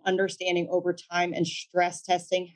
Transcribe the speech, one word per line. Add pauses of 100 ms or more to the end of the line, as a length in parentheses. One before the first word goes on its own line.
understanding
over
time
and
stress
testing